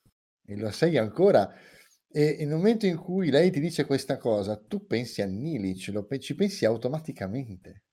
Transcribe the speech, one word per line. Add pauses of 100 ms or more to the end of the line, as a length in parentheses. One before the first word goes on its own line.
(460)
E
lo
sei
ancora. (600)
E,
e
nel
momento
in
cui
lei
ti
dice
questa
cosa,
tu
pensi
a
Nilic,
lo
pe-,
ci
pensi
automaticamente.